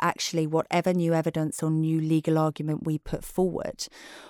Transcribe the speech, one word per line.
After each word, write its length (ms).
actually 460
whatever 460
new 200
evidence 480
or 80
new 320
legal 360
argument 480
we 120
put 260
forward, 640